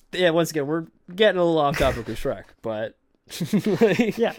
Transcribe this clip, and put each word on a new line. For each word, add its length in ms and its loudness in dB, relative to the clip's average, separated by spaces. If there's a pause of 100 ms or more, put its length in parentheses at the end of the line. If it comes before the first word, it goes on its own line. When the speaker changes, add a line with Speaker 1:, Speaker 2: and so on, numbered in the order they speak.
(140)
Speaker 1:
yeah, 160 2
once 220 0
again, 160 -2
we're 180 -4 (280)
getting 240 2
a 60 2
little 160 2
off 180 0
topic 300 0
with 100 -8
Shrek, 280 -6 (160)
but 360 -6 (300)
<laughs> 540 -2
like 360 2
Speaker 2:
Yeah. 220 -2